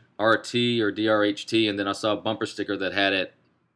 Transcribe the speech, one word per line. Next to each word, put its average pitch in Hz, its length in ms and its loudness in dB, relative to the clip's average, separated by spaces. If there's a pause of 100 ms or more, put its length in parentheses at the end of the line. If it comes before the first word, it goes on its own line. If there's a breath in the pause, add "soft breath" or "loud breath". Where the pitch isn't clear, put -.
(180)
R 107 180 4
T 120 460 0
or 101 100 0
D 104 160 0
R 107 160 4
H 104 220 -2
T, 113 200 2
and 101 120 -2
then 98 100 -2
I 98 40 -2
saw 107 200 0
a 104 40 2
bumper 110 280 -4
sticker 104 320 -6
that 92 160 -4
had 98 220 2
it 92 180 -2 (440)